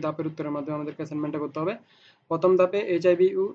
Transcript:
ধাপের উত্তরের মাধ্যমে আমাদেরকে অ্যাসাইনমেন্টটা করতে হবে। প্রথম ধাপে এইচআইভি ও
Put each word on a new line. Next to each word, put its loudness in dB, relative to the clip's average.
ধাপের -4
উত্তরের -8
মাধ্যমে -6
আমাদেরকে -8
অ্যাসাইনমেন্টটা -6
করতে -8
হবে। -2
প্রথম 2
ধাপে 2
এইচআইভি 4
ও 2